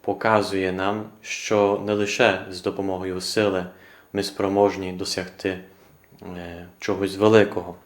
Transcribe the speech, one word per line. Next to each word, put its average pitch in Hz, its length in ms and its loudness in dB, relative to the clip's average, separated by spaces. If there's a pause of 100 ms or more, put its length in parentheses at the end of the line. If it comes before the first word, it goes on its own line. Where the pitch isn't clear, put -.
показує 98 680 0
нам, 101 340 -4 (160)
що 101 640 0
не 104 80 0
лише 101 560 0
з 90 120 -12
допомогою 92 600 -4
сили 95 440 0 (480)
ми 98 100 -2
спроможні 98 720 0
досягти, 92 680 -6 (640)
е, 87 460 -14 (120)
чогось 95 360 -2
великого. 101 600 6 (100)